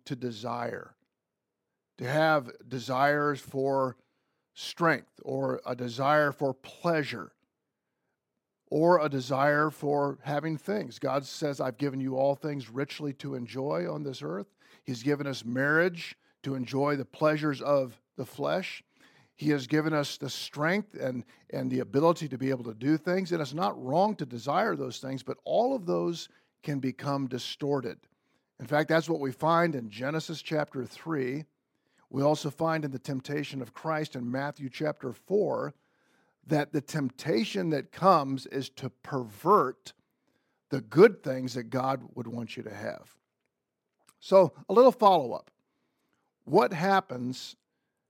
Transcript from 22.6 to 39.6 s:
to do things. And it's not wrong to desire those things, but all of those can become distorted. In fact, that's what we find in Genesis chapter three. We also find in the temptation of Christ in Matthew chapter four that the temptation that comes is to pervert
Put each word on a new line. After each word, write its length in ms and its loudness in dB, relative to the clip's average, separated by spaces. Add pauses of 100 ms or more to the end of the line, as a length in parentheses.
to 100 -10
do 220 0
things. 340 -2
And 100 0
it's 140 -6
not 260 -2
wrong 360 2
to 100 -6
desire 480 -2
those 240 -8
things, 240 -10
but 220 -8
all 320 0
of 100 -8
those 420 -2 (360)
can 160 -2
become 480 -4
distorted. 720 -6 (600)
In 80 -14
fact, 220 0
that's 200 2
what 120 0
we 100 -2
find 460 2
in 140 -8
Genesis 520 -6
chapter 420 -4
three. 600 -6 (640)
We 120 -2
also 280 2
find 340 -2
in 60 -4
the 80 -8
temptation 640 -6
of 120 -14
Christ 420 -4
in 120 -8
Matthew 400 -6
chapter 440 -4
four 600 -2 (760)
that 240 2
the 80 0
temptation 920 -2
that 220 -2
comes 540 4
is 240 -6
to 200 -10
pervert 1040 0 (800)